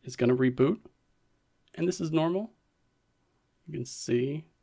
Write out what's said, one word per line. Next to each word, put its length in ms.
is 140
gonna 200
reboot, 440
and 120
this 120
is 120
normal. 420
You 60
can 120
see 600